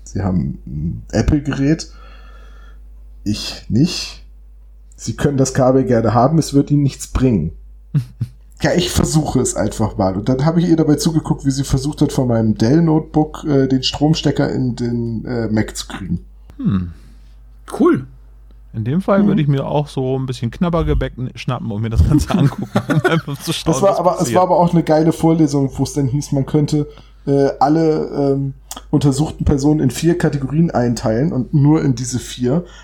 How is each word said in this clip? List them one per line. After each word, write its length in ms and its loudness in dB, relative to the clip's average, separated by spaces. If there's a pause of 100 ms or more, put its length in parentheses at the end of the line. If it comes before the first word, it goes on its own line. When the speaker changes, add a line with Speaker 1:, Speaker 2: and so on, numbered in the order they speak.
Speaker 1:
Sie 180 -8
haben 440 -2
ein 460 -8
Apple-Gerät. 800 0 (1300)
Ich 460 -8
nicht. 540 -2 (720)
Sie 200 -10
können 220 0
das 160 2
Kabel 300 4
gerne 300 2
haben, 260 4
es 140 0
wird 180 2
Ihnen 120 2
nichts 240 -2
bringen.“ 440 0 (420)
<laughs> 80 0 (600)
„Ja, 120 2
ich 180 0
versuche 480 0
es 160 -2
einfach 420 -4
mal.“ 180 0
Und 140 -6
dann 160 0
habe 140 2
ich 80 2
ihr 100 4
dabei 180 2
zugeguckt, 500 -2
wie 60 0
sie 120 -2
versucht 380 -2
hat, 100 0
von 160 0
meinem 280 2
Dell-Notebook, 880 0
äh, 220 2
den 160 0
Stromstecker 680 0
in 240 -2
den, 500 -4
äh, 220 -4
Mac 280 -2
zu 120 -12
kriegen. 380 -8 (320)
Speaker 2:
Hm. 340 -2 (880)
Speaker 3:
Cool. 260 2 (680)
Speaker 2:
In 120 -4
dem 160 0
Fall 220 2
Speaker 1:
Mhm. 40 2
Speaker 2:
würde 140 2
ich 80 -2
mir 160 0
auch 240 -2
so 280 -4
ein 100 -4
bisschen 240 -6
Knabbergebäck 680 -2
n-, 180 -8
schnappen 360 -6
und 100 -4
mir 80 -2
das 180 4
Ganze 220 2
<laughs> 80 0
angucken, 340 0 (160)
um 160 2
einfach 360 0
zu 120 -8
schauen, 220 -2
Speaker 1:
Das 80 0
war 100 4
Speaker 2:
was 80 0
Speaker 1:
aber, 140 2
es 60 -6
Speaker 2:
passiert. 180 0
Speaker 1:
war 60 6
aber 160 2
auch 120 2
eine 120 4
geile 280 4
Vorlesung, 680 2
wo 60 0
es 100 -6
dann 140 0
hieß, 240 -4
man 140 0
könnte, 420 0 (380)
äh, 240 2 (100)
alle, 460 2 (280)
ähm, 200 -4 (360)
untersuchten 540 0
Personen 380 2
in 100 2
vier 260 0
Kategorien 540 0
einteilen 600 0
und 200 -4
nur 300 4
in 120 2
diese 240 -6
vier. 440 -2 (200)